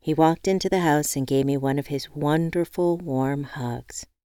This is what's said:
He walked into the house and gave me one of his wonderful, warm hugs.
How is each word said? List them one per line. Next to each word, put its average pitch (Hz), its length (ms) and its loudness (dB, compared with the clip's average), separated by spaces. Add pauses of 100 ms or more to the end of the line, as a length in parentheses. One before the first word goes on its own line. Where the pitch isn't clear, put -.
He 156 140 -2
walked 160 320 4
into 190 220 0
the 185 120 2
house 151 360 2
and 135 100 -2
gave 135 200 2
me 139 100 0
one 135 220 0
of 139 80 -4
his 143 240 -8
wonderful, 165 880 0
warm 143 460 -2
hugs. 123 600 -10 (180)